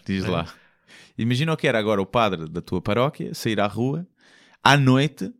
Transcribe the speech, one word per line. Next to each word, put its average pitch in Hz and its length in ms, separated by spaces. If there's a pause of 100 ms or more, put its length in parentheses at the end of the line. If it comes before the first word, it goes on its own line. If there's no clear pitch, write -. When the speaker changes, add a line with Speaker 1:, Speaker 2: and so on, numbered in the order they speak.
Speaker 1:
Diz 95 200
Speaker 2:
É. 92 40
Speaker 1:
lá. 85 160 (720)
Imagina 127 360
o 156 40
que 156 100
era 117 120
agora 107 220
o 95 40
padre 95 420
da 82 140
tua 92 180
paróquia 120 540
sair 110 260
à 101 60
rua, 127 400 (580)
à 139 140
noite, 135 640